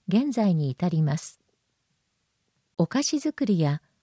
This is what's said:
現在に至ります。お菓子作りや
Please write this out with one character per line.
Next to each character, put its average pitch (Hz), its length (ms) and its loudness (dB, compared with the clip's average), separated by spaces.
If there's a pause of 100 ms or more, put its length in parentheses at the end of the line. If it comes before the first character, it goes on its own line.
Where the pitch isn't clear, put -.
現 247 240 2
在 202 240 2
に 147 120 0
至 156 200 -4
り 160 140 0
ま 147 140 0
す。 - 220 -12 (1400)
お 170 120 0
菓 285 160 -2
子 294 160 -2
作 294 260 -4
り 196 140 2
や 147 200 0 (220)